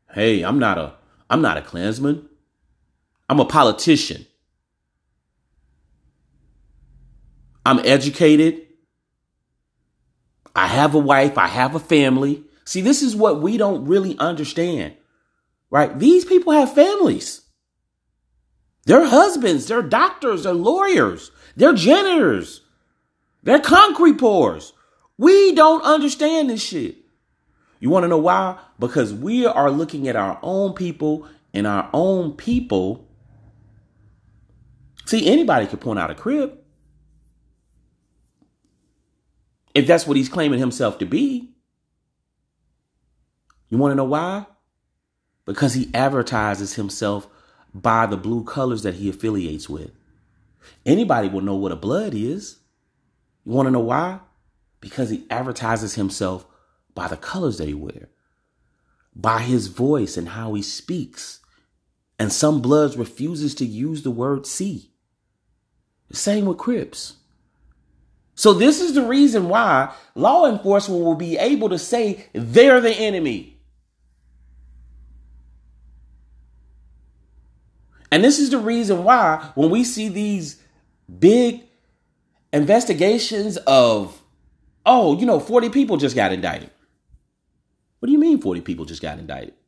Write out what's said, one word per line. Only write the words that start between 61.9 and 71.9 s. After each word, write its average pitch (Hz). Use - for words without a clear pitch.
And 107
some 151
Bloods 139
refuses 147
to 135
use 139
the 131
word 135
C. -
Same 208
with 185
Crips. -
So 208
this 254
is 339
the 254
reason 233
why 135
law 254
enforcement 202
will 165
be 165
able 220
to 180
say 214